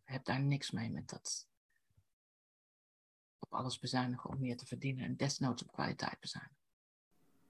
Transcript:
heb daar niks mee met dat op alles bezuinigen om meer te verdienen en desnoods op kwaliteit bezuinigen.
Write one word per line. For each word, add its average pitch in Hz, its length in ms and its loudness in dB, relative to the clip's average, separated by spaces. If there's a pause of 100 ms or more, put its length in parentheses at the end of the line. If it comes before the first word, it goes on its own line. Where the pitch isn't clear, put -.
heb - 220 -6
daar 131 160 4
niks 139 300 4
mee 113 180 2
met 101 200 -4
dat - 380 -6 (1900)
op - 140 -8
alles 127 260 -2
bezuinigen 127 500 0
om 135 100 -2
meer 123 180 0
te - 80 -12
verdienen 127 400 -2
en 127 100 0
desnoods 135 480 2
op - 80 -14
kwaliteit - 480 0
bezuinigen. - 380 -10 (920)